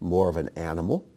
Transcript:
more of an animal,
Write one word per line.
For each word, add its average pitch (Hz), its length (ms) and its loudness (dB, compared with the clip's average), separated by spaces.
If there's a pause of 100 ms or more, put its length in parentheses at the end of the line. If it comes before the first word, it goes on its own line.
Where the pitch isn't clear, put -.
more 92 280 2
of 82 80 0
an 82 200 -4
animal, 82 500 -2 (100)